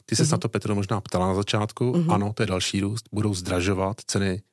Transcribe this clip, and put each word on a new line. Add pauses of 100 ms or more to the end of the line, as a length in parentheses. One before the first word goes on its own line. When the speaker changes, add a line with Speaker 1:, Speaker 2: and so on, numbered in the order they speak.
Speaker 1:
Ty
ses
Speaker 2:
Mhm.
Speaker 1:
na
to,
Petro,
možná
ptala
na
začátku. (120)
Speaker 2:
Mhm.
Speaker 1:
Ano,
to
je
další
růst.
Budou
zdražovat (100)
ceny (100)